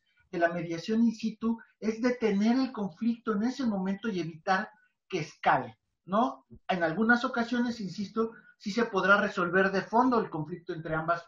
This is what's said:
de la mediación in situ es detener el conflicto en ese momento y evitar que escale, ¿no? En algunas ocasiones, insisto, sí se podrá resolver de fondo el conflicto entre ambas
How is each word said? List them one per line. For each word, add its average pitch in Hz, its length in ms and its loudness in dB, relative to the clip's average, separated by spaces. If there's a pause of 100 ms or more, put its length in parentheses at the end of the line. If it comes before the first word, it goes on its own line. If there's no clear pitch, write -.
(320)
de 175 80 -6
la 170 100 4
mediación 170 540 -2
in 226 100 4
situ 226 460 -4 (200)
es 220 220 -4
detener 226 560 2
el 262 140 0
conflicto 226 640 -4
en 202 100 -2
ese 262 220 -2
momento 196 440 -2
y 185 100 -2
evitar 170 500 -2 (380)
que 185 120 -4
escale, 139 580 0 (280)
¿no? 233 400 -2 (220)
En 175 160 0
algunas 220 400 2
ocasiones, 240 560 -2
insisto, 214 520 -4 (260)
sí - 140 -8
se 226 140 0
podrá 190 320 4
resolver 190 540 2
de 190 100 0
fondo 247 380 2
el 190 100 -2
conflicto 165 440 -6
entre 160 220 -6
ambas 165 320 0